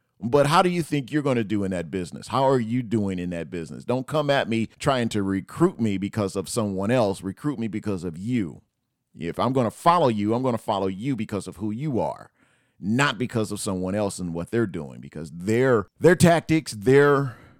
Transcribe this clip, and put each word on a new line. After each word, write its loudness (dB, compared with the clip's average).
But 4
how 6
do 4
you -2
think -4
you're 0
gonna 0
do -2
in -2
that -6
business? -8
How 2
are 4
you -2
doing -2
in -4
that -6
business? -8
Don't -2
come -2
at 2
me -2
trying 0
to -2
recruit 0
me 0
because -2
of -4
someone -2
else. 2
Recruit -6
me -4
because -4
of -8
you. -4
If -6
I'm 0
gonna 0
follow 2
you, 0
I'm 0
gonna 0
follow -2
you -4
because -6
of -14
who -6
you -4
are, -6
not 0
because -2
of -8
someone -4
else -2
and -6
what -8
they're 2
doing, -10
because -14
their, 2
their 8
tactics, 4
their 4